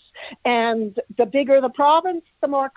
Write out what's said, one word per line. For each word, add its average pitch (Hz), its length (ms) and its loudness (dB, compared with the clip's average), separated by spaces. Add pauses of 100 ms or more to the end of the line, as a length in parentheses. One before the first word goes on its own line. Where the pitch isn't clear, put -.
(440)
And 226 540 -2 (180)
the 240 80 2
bigger 269 380 2
the 254 80 -2
province, 330 540 0 (180)
the 294 60 0
more 269 280 -2